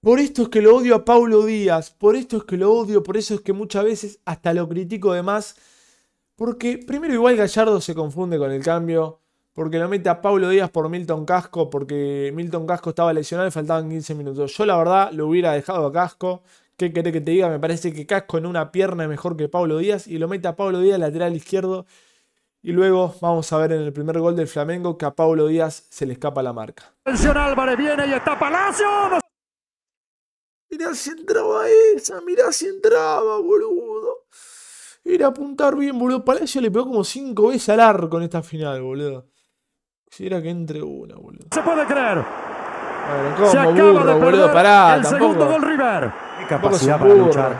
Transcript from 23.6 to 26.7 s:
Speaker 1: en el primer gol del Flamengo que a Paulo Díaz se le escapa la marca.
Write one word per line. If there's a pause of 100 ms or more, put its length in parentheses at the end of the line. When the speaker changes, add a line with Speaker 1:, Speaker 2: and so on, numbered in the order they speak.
Speaker 1:
en
el
primer
gol
del
Flamengo
que
a
Paulo
Díaz
se
le
escapa
la
marca. (200)